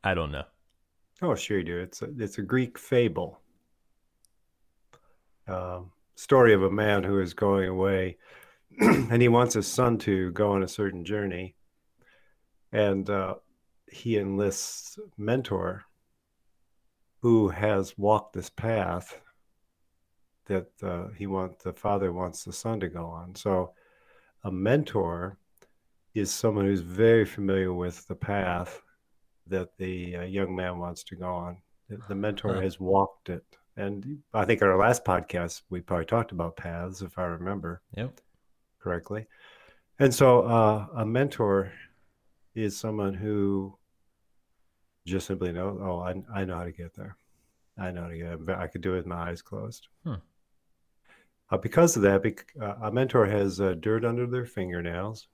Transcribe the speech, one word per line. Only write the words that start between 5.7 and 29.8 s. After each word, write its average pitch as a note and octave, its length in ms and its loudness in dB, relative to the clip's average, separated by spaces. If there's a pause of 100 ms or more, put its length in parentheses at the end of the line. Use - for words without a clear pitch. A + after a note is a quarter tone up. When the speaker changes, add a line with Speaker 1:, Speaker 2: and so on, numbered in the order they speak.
Speaker 2:
story A#2+ 400 8
of F#2+ 80 4
a F#2+ 80 4
man G2+ 320 2
who G2 180 0
is F2 140 -2
going G2 340 2
away, F#2 500 0 (300)
<clears throat> - 320 -20
and C3 400 4
he A#2+ 80 8
wants A#2+ 260 4
his G#2 120 0
son A#2+ 320 2
to F#2+ 340 0
go G2+ 200 2
on G2 100 2
a F#2 60 -4
certain F2+ 360 -4
journey. F#2 520 -6 (1160)
And, G2+ 380 2
uh, F#2+ 240 -2 (560)
he A2+ 280 -2
enlists G2 800 -4
a G#3+ 40 -16 (180)
mentor G#2 640 -4 (1400)
who A2+ 260 6
has F#2+ 480 0
walked G#2+ 380 0
this - 160 -8
path F#2 680 -4 (1200)
that, F#2+ 240 -2 (140)
uh, F#2 340 -6
he G2+ 100 -8
want-, F#2 340 -4
the F#2 120 -8
father G2 400 0
wants F2 320 -6
the F#2+ 80 -12
son A2+ 280 -4
to F#2 80 -4
go E2+ 180 -8
on. E2+ 280 -14
So F#2 380 0 (720)
a F#2+ 80 -6
mentor F#2+ 880 0 (760)
is G#2 160 -2
someone G#2 360 0
who's G2 140 2
very G#2+ 440 6
familiar F#2+ 480 0
with F2+ 360 -6
the F#2+ 60 -8
path F2+ 680 -4 (640)
that F2+ 320 -6
the, F2+ 380 -8